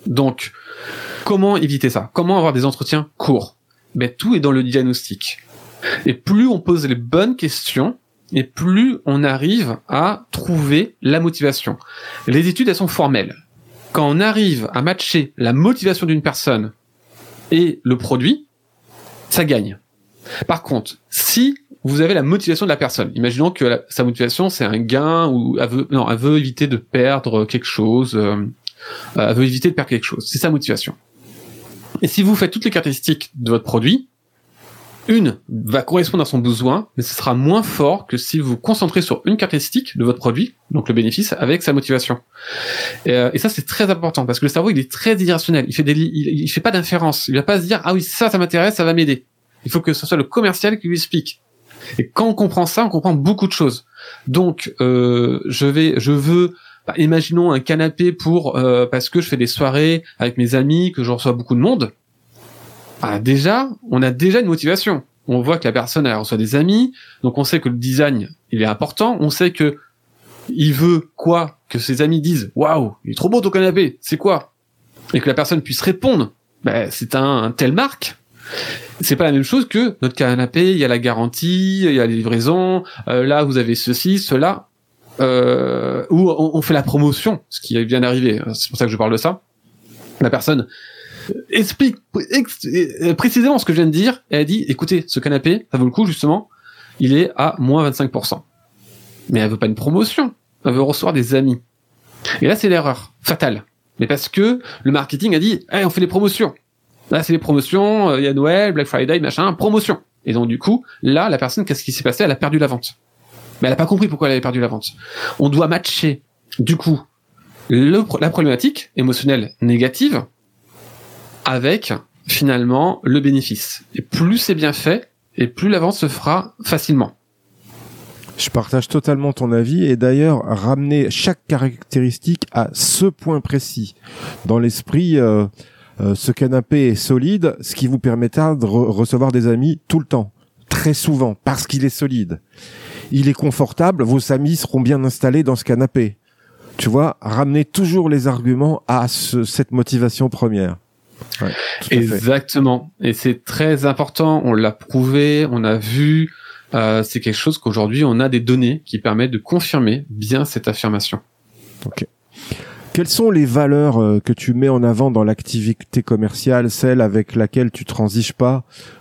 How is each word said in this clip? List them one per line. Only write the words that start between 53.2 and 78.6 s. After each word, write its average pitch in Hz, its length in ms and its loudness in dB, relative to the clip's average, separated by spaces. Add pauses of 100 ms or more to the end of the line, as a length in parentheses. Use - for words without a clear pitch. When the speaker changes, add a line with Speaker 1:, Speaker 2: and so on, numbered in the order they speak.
Speaker 1:
de - 40 -10
choses. 135 340 -2 (420)
Donc, 170 520 0
euh, 123 640 2
je 139 200 0
vais, 156 320 2
je 139 140 0
veux, 170 420 2 (320)
bah, - 120 -6
imaginons 165 520 2
un 131 100 2
canapé 160 520 0
pour, 160 440 0
euh, 123 300 2
parce 123 240 -4
que 175 100 0
je 165 80 -2
fais 139 80 -4
des 120 120 0
soirées 156 560 0 (140)
avec 120 200 -4
mes 120 160 0
amis, 160 380 2
que 135 100 -6
je 120 80 -2
reçois 123 220 -2
beaucoup 120 220 -2
de 120 60 2
monde. 180 320 0 (1120)
Bah, 104 160 -4
déjà, 156 520 2 (200)
on 127 120 2
a 131 80 2
déjà 180 300 2
une 226 60 0
motivation. 165 560 0 (240)
On 123 140 0
voit 156 180 0
que - 80 -4
la 117 60 0
personne, 127 340 -2
elle 113 100 0
reçoit 107 200 -4
des 110 180 -2
amis, 214 380 2 (300)
donc 127 160 0
on 139 60 2
sait 160 160 0
que 127 100 -2
le 120 60 -2
design, 127 520 0 (220)
il 113 100 0
est 107 60 2
important, 170 540 0
on 151 100 2
sait 175 220 0
que 147 260 0 (720)
il 151 240 2
veut 160 420 2
quoi ? 170 440 0 (100)
Que 123 80 -4
ses 127 240 -2
amis 156 180 2
disent, « 143 360 -2
Waouh, 143 480 0
il 110 80 -8
est - 20 -8
trop 185 160 0
beau 240 100 4
ton 190 100 0
canapé, 185 520 2
c'est 151 160 -4
quoi ? » 190 340 -2 (640)
Et 123 60 2
que 143 80 -2
la 131 60 2
personne 151 280 -2
puisse - 180 -8
répondre, « 185 520 0 (320)
Bah, 113 260 -2
c'est - 240 -8
un, 135 300 2
un 117 80 -2
telle 131 200 0
marque. » 262 440 -4 (840)